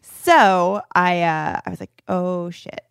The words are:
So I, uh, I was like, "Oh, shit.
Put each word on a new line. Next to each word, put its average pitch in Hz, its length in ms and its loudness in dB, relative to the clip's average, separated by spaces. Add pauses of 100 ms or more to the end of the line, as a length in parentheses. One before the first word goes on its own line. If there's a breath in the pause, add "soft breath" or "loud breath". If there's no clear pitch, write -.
So 196 800 2 (120)
I, 180 300 0
uh, 156 420 -2
I 185 40 -10
was 175 100 -10
like, - 280 -20
"Oh, 180 440 -4
shit. - 400 -16